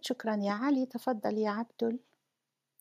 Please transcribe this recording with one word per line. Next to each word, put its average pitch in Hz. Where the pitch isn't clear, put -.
شكرًا 220
يا 202
علي. 262
تفضل 220
يا 214
عبدل. 233